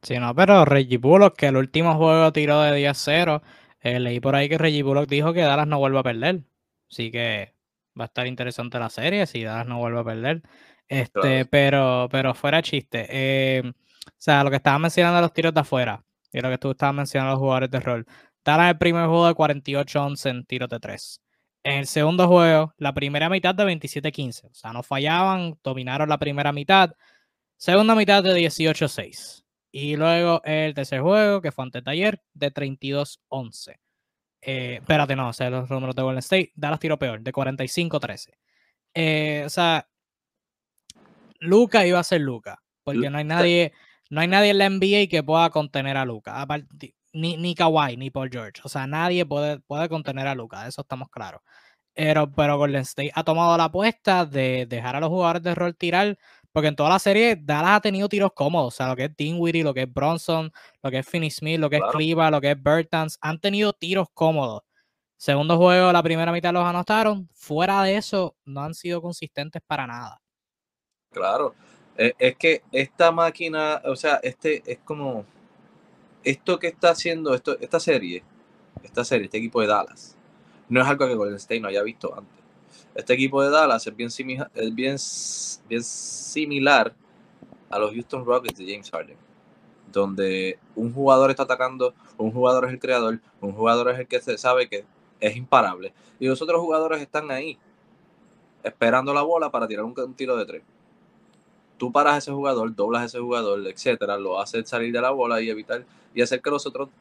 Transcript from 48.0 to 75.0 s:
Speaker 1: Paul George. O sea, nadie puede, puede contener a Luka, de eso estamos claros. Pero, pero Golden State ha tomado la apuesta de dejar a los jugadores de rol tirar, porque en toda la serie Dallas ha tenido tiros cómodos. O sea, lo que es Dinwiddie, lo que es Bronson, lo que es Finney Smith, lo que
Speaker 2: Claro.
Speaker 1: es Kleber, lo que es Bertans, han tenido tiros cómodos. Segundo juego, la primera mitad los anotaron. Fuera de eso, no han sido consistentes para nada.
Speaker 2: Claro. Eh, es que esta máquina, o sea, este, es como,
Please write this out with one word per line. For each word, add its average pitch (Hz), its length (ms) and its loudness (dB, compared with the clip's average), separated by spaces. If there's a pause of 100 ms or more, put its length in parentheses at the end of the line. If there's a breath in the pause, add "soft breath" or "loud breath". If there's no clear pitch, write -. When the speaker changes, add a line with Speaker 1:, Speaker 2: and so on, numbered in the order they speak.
Speaker 1:
Paul 135 200 -6
George. 113 340 -12
O 139 40 -12
sea, 135 180 -8
nadie 170 400 -2
puede, 147 340 -4
puede 156 280 -6
contener 139 400 -6
a 135 60 -4
Luka, 113 280 -12
de 117 60 -12
eso 139 140 -14
estamos 131 260 -12
claros. - 320 -16 (540 soft breath)
Pero, 151 360 2
pero 147 280 0
Golden 143 240 0
State 139 320 -8
ha 156 100 -2
tomado 170 320 2
la 165 80 2
apuesta 185 600 0
de 131 420 -2
dejar 120 300 -8
a 147 40 -4
los 156 100 -2
jugadores 175 320 0
de 170 120 -2
rol 175 220 -4
tirar, 185 420 0 (320 soft breath)
porque 151 180 0
en 147 80 -2
toda 151 140 2
la 190 80 6
serie 214 420 2
Dallas 151 320 2
ha 208 80 6
tenido 202 280 -2
tiros 202 240 0
cómodos. 143 420 0
O - 20 -20
sea, 131 120 -2
lo 131 80 -2
que 127 80 -4
es 156 120 -8
Dinwiddie, 165 460 -2
lo 143 120 0
que 127 80 -2
es 127 100 -6
Bronson, 160 600 -2 (300 loud breath)
lo 135 80 -4
que 131 80 -4
es 135 80 -6
Finney 160 240 -4
Smith, 156 300 -4
lo 151 80 0
que 147 100 0
Speaker 2:
Claro. 110 140 0
Speaker 1:
es 151 40 -2
Kleber, 160 340 2
lo 151 100 2
que 139 120 0
es 139 100 -4
Bertans, 160 580 0
han 156 200 -6
tenido 202 320 0
tiros 180 420 -4
cómodos. 143 480 0 (540)
Segundo 147 400 0
juego, 180 360 6
la 175 100 6
primera 165 300 0
mitad 170 200 -2
los 175 120 2
anotaron. 196 720 0
Fuera 185 480 0
de 190 140 2
eso, 196 480 -4
no 139 180 -10
han 160 120 -10
sido 175 280 -8
consistentes 160 640 -10
para 139 200 -4
nada. 120 340 -14 (880)
Speaker 2:
Claro. 98 440 -2 (420 soft breath)
Eh, 117 220 0
es 127 180 2
que 160 260 0 (100)
esta 139 400 2
máquina, 160 720 -2
o 139 100 -2
sea, 143 280 0
este, 143 440 -4
es 127 180 -10
como, 135 420 -8 (960)